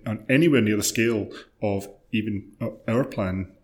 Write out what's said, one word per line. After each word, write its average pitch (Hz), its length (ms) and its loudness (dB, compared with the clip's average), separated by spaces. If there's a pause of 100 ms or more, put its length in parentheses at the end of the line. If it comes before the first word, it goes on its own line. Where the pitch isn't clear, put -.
on 110 220 -6
anywhere 143 320 4
near 107 160 2
the 104 60 0
scale 113 460 0 (320)
of 98 280 -2 (240)
even 104 320 -2 (160)
o-, 117 260 -8
our 113 180 2
plan, 95 460 -4 (140)